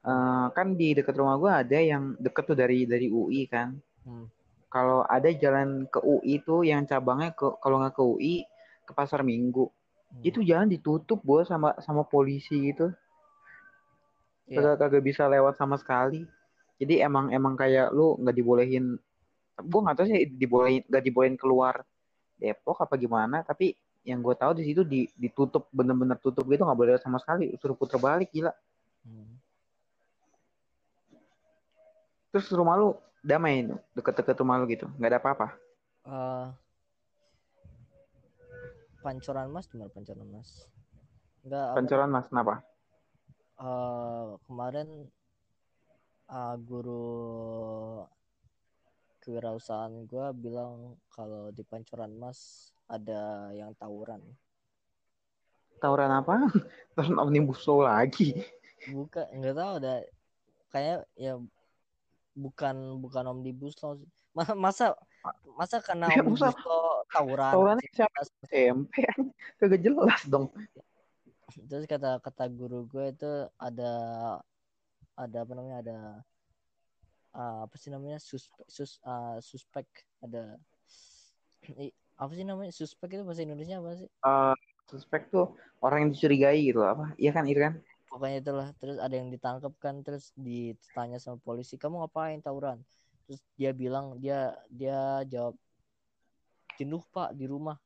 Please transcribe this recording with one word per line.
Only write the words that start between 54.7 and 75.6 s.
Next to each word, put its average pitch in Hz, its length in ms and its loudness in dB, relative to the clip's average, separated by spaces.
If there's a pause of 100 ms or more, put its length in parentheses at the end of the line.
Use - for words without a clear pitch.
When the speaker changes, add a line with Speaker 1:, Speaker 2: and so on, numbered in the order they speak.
Speaker 1:
Tawuran 139 320 2
apa? 170 320 2
<laughs> - 480 -2
Tawuran 156 320 0
Omnibus 147 400 0
Law 143 240 4
lagi. 131 480 2 (560)
Speaker 2:
Bukan, 151 320 -8 (160)
nggak 135 160 -4
tahu 180 140 -6 (100)
ada. 131 240 -6 (640)
Kayak 151 480 -6
ya 131 240 -8 (960)
bukan, 135 640 -8
bukan 131 240 -6
Omnibus 127 560 -10
Law 147 160 -10
sih. 143 140 -20 (260)
Ma-, 185 220 -4
masa, 196 340 2 (640)
masa 180 240 -4
karena 170 320 0
Speaker 1:
Ya, 262 80 6
Speaker 2:
Omnibus 247 240 2
Speaker 1:
masa 254 160 0
Speaker 2:
Law 165 480 -2
tawuran? 135 480 0
Speaker 1:
tawurannya 208 320 4
siapa? - 320 0
Speaker 2:
Terus 143 100 -8 (140)
Speaker 1:
S 139 80 -20
M 127 320 4
P, - 100 -12 (640)
kagak 190 240 4
jelas 285 480 4
dong. 139 240 0 (1200)
Speaker 2:
Terus 151 180 -10
kata, 135 320 -2
kata 131 320 -8
guru 123 320 -10
gue 135 300 -8
itu 147 160 -8 (260)
ada, 120 360 -8 (1200)
ada 120 240 -12
apa 117 160 -10
namanya, 127 240 -14